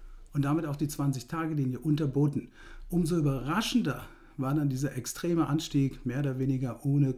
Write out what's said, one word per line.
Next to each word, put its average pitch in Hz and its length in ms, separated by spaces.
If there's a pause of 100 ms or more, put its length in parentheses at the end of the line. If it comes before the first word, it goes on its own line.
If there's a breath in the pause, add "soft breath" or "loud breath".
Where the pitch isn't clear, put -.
(340 soft breath)
und 143 80
damit 151 240
auch 143 100
die 147 140
zwanzig-Tage-Linie 139 880
unterboten. 147 720 (400 loud breath)
Umso 175 260
überraschender 151 920 (320 loud breath)
war 135 160
dann 147 140
dieser 131 300
extreme 165 500
Anstieg, 139 580
mehr 123 140
oder 135 180
weniger 131 480
ohne 139 320